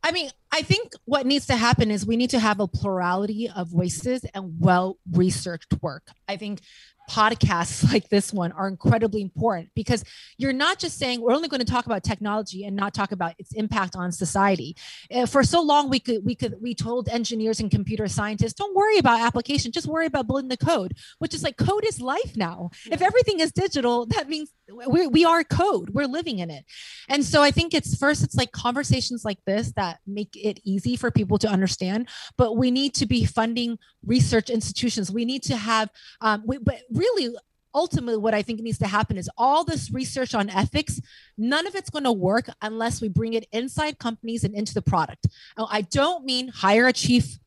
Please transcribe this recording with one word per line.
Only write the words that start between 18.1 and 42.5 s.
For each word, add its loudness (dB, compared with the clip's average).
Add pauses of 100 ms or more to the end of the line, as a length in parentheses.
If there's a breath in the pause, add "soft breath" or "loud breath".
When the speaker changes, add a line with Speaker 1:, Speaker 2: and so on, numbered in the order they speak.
Speaker 1:
"Don't -6
worry 6
about 6
application, -2
just -6
worry -2
about -2
building -2
the -4
code," 0 (220 loud breath)
which -6
is -8
like, -4
code 2
is -2
life -4
now. -4 (200 loud breath)
If -2
Speaker 2:
Yeah. 4
Speaker 1:
everything 4
is 2
digital, 0
that -2
means -6 (380)
we, 4
we 6
are 4
code, 0
we're 0
living -4
in -6
it. -16 (460 loud breath)
And 2
so 4
I 8
think 0
it's 0
first, 2
it's -4
like 0
conversations -2
like -6
this 0
that -4
make -8
it -4
easy -2
for -2
people 2
to 0
understand, 0 (300 loud breath)
but 4
we 2
need 0
to 0
be 2
funding -2 (280 soft breath)
research 2
institutions. -2
We -2
need -4
to -2
have, 0 (320 loud breath)
um, 0
we, -2
but -2 (100)
really, 0 (400)
ultimately, 0
what 0
I 2
think -6
needs -6
to 0
happen 0
is -8
all 4
this -4
research -6
on 0
ethics, -2 (380 loud breath)
none 0
of -8
it's -8
gonna 0
work 0 (140)